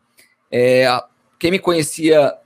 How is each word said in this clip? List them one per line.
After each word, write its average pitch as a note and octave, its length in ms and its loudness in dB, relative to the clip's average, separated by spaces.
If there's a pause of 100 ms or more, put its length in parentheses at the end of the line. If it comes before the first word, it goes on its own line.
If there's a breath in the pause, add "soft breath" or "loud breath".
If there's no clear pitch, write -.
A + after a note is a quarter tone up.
(500 soft breath)
é, B2+ 360 2 (520)
quem E3+ 120 -2
me F#3 80 0
conhecia D#3 760 0 (120)